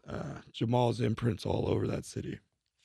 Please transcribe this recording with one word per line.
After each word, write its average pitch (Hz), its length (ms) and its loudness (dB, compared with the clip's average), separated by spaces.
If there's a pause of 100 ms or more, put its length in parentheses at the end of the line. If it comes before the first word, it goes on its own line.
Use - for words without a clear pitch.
uh, 139 320 -8 (100)
Jamal's 120 520 2
imprints 110 420 0
all - 240 0
over 101 180 2
that - 200 -4
city. - 320 -6 (460)